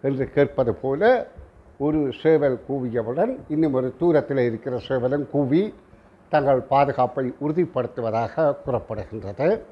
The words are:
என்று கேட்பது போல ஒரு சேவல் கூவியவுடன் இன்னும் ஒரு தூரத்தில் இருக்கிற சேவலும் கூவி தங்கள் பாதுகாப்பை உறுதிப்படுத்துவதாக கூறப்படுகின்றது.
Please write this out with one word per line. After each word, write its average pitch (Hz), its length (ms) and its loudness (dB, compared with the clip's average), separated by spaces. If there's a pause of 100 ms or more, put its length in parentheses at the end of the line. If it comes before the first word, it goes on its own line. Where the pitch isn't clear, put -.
என்று 135 280 -2
கேட்பது 139 440 2
போல 190 520 2 (520)
ஒரு 147 340 0 (100)
சேவல் 143 460 4
கூவியவுடன் 131 720 -2 (100)
இன்னும் 156 240 0
ஒரு 127 260 0
தூரத்தில் 151 400 2
இருக்கிற 120 380 -2 (120)
சேவலும் 131 420 -2
கூவி 147 440 0 (540)
தங்கள் 139 320 4
பாதுகாப்பை 135 800 0
உறுதிப்படுத்துவதாக 139 1160 -2 (100)
கூறப்படுகின்றது. 110 920 -4 (100)